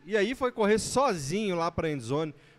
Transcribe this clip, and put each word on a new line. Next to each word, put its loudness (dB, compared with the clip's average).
e -4
aí 2
foi -2
correr 2
sozinho 0
lá 0
pra -2
endzone. -2